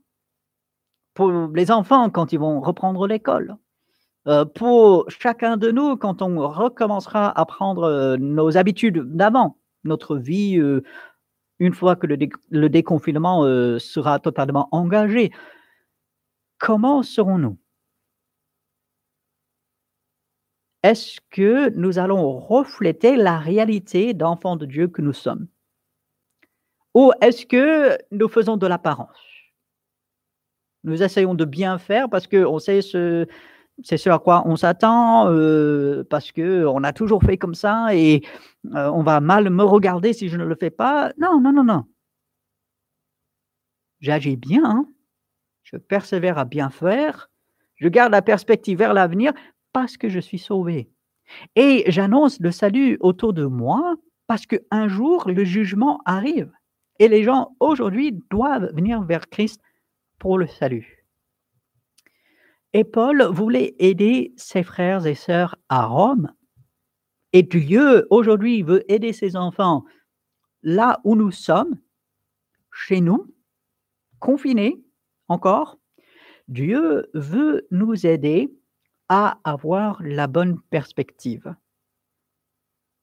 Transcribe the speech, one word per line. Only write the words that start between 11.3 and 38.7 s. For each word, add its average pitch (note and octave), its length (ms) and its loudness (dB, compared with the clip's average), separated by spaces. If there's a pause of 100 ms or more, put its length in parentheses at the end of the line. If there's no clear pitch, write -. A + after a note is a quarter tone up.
une F3+ 160 2
fois F3+ 220 0
que F3 100 -4
le D3 120 -2
dé-, C#3+ 120 -2 (220)
le D3+ 180 2
déconfinement, D#3+ 760 0
euh, B2 340 0
sera C#3+ 400 -4
totalement C#3+ 520 -2
engagé, G#3 600 0 (1300)
comment A#3+ 440 0
serons-nous ? F3+ 540 -2 (3250)
Est-ce A3 360 0 (120)
que A#3 380 0
nous F3+ 280 -4
allons F3+ 400 0
refléter A3 800 0
la F#3 240 2
réalité G#3 720 -2
d'enfants E3+ 420 -4
de D3+ 100 -10
Dieu D3 220 -2
que F3 140 -10
nous C#3+ 120 -2
sommes ? B2+ 340 -8 (1500)
Ou B3+ 180 8 (100)
est-ce A#3+ 240 2
que B3 520 2 (140)
nous G#3 160 0
faisons A3 300 0
de F#3+ 100 -2
l'apparence ? E3+ 500 -4 (1700)
Nous D#3+ 200 -2
essayons F#3 320 0
de D#3+ 100 -2
bien F3+ 320 -4
faire A3+ 320 -2
parce F#3 180 -4
qu'on D#3+ 320 2
sait G3 220 0
ce, F3 460 -2 (560)
c'est - 140 -2
ce - 120 0
à E3 100 6
quoi F3 280 4
on E3 80 0
s'attend, A3+ 760 2
euh, D3 800 2
parce D3 220 -4
qu'on D#3+ 520 0
a C#3+ 100 -2
toujours G#3+ 300 0
fait F#3+ 140 2
comme F3 180 -6
ça G#3+ 380 -2
et, D#3 320 4 (480)